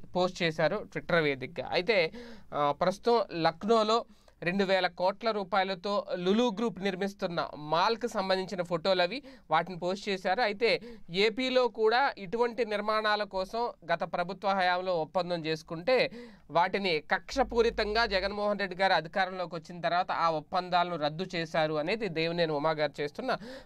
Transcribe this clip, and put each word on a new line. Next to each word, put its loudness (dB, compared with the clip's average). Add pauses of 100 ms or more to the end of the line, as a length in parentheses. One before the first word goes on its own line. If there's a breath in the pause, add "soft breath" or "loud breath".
(160)
పోస్ట్ 0
చేశారు 2
Twitter -4
వేదికగా. 0
అయితే, 2 (420 loud breath)
ఆ, 2
ప్రస్తుతం 0
లక్నోలో 2 (380 soft breath)
రెండు 2
వేల 2
కోట్ల -2
రూపాయలతో -2 (100)
లులు 2
గ్రూప్ -4
నిర్మిస్తున్న -4
మాల్కి 0
సంబంధించిన -2
ఫోటోలు 0
అవి, -2 (280 loud breath)
వాటిని 0
పోస్ట్ -4
చేశారు. 0
అయితే 2 (320 loud breath)
ఏపీలో 2
కూడా 2
ఇటువంటి -2
నిర్మాణాల 0
కోసం -4 (240)
గత -2
ప్రభుత్వ -2
హయాంలో 2
ఒప్పందం -2
చేసుకుంటే 0 (400 loud breath)
వాటిని 2
కక్షపూరితంగా 0
జగన్మోహన్ 0
రెడ్డి -4
గారు 4
అధికారంలోకి -2
వచ్చిన -12
తర్వాత 2
ఆ 2
ఒప్పందాలను 0
రద్దు -2 (100)
చేశారు 0
అనేది -2
దేవినేని 0
ఉమా 2
గారు -2
చేస్తున్న -4 (280 loud breath)